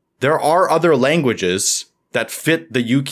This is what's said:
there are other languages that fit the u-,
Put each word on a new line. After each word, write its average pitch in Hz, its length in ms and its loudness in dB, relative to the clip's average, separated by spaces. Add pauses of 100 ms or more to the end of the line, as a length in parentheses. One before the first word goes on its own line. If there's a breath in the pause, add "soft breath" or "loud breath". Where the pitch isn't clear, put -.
(200)
there 147 200 0
are 165 300 2
other 160 260 2
languages 123 880 0 (260)
that 117 180 -4
fit 160 420 -4
the 120 120 -2
u-, 127 280 0